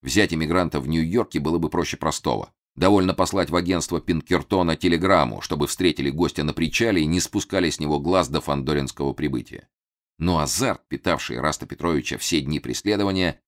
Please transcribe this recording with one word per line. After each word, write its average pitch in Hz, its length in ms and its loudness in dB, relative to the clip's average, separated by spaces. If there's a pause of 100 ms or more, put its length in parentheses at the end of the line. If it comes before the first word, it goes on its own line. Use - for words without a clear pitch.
Взять 85 320 2
эмигранта 80 460 0
в 64 80 -6
Нью-Йорке 82 520 0
было 78 180 0
бы 82 120 0
проще 82 280 -2
простого. 64 540 -4 (240)
Довольно 92 380 4
послать 90 360 0
в 80 60 -2
агентство 87 440 0
Пинкертона 85 760 0
телеграмму, 82 680 2
чтобы 73 260 -4
встретили 78 420 0
гостя 76 340 -2
на 76 100 -2
причале 85 480 0
и 76 40 2
не 82 140 2
спускали 92 500 -2
с - 100 -6
него 73 200 0
глаз 82 300 2
до 73 120 0
фандоринского 69 720 -2
прибытия. - 540 -6 (500)
Но 82 220 2
азарт, 92 480 0
питавший 69 500 -2
Эраста 73 280 -2
Петровича 76 520 -2
все - 240 0
дни 69 180 -2
преследования 95 880 0